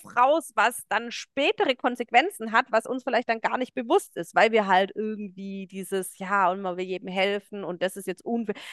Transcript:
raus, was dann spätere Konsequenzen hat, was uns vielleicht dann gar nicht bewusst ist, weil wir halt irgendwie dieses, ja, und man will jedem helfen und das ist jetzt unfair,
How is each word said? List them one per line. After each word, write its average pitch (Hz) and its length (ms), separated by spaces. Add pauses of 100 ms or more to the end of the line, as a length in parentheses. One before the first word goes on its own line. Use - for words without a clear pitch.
(160)
raus, 277 380
was 226 340
dann 226 240
spätere 302 640
Konsequenzen 240 760
hat, 240 180
was 220 160
uns 254 160
vielleicht 233 260
dann 226 140
gar 226 160
nicht 254 160
bewusst 262 420
ist, - 180
weil 202 160
wir 214 160
halt 190 280
irgendwie 196 720
dieses, 185 520
ja, 190 320
und 196 120
man 180 160
will 185 80
jedem 185 220
helfen 196 560
und 170 180
das 185 160
ist 196 80
jetzt - 180
unfair, 226 300 (180)